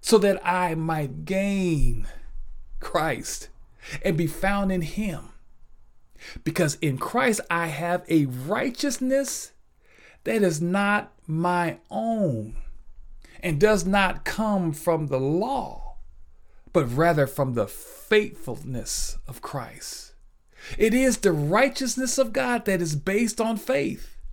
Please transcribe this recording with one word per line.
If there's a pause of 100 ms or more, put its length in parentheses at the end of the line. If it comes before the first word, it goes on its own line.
so
that
I
might
gain (720)
Christ (520)
and
be
found
in
him. (1120)
Because
in
Christ, (100)
I
have
a
righteousness (720)
that
is
not (140)
my (140)
own (840)
and
does
not
come
from
the
law, (760)
but
rather
from
the
faithfulness
of
Christ. (600)
It
is
the
righteousness
of
God
that
is
based
on
faith. (180)